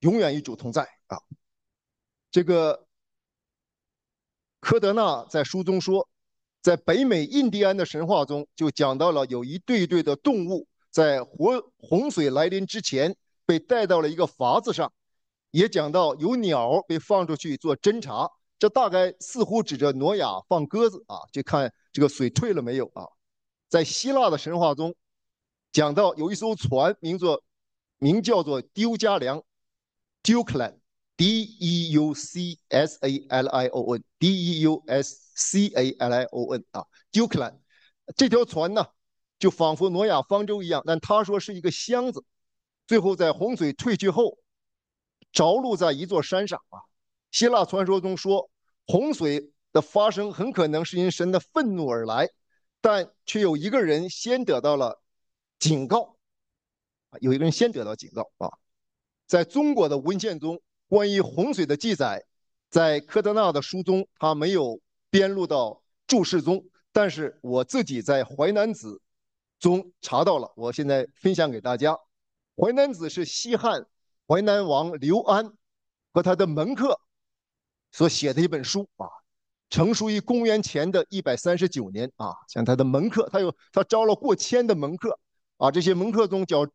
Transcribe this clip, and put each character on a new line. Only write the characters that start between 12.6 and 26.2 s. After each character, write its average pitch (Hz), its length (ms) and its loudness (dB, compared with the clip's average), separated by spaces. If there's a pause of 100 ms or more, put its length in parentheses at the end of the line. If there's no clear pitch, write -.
之 220 140 -10
前 147 340 -2 (300)
被 165 140 2
带 220 280 0
到 175 140 2
了 151 80 0
一 151 60 -4
个 165 120 0
筏 131 340 0
子 214 120 -4
上， 160 180 -4 (600)
也 185 180 2
讲 151 240 -2
到 165 240 2
有 196 200 -2
鸟 160 520 0
被 160 100 -2
放 185 280 0
出 156 100 -4
去 147 220 -8
做 147 180 -2
侦 220 240 0
察， 131 280 -6 (300)
这 214 120 2
大 240 180 2
概 185 320 2
似 - 240 -4
乎 214 180 0
指 147 140 -6
着 139 160 2
挪 147 240 0
亚 107 320 -2
放 160 180 0
鸽 220 220 2
子 190 180 -6
啊， 101 120 -14 (120)
就 139 120 -6
看 139 300 0 (200)
这 - 80 -6
个 143 80 6
水 127 220 -2
退 220 240 0
了 151 80 -2
没 123 140 -6
有 127 180 -4
啊。 90 100 -14 (640)
在 165 160 4
希 - 280 -6
腊 254 180 4
的 151 80 0
神 170 200 -6
话 160 160 2
中， 160 200 -4 (760)
讲 147 240 2
到 180 200 2
有 160 180 -4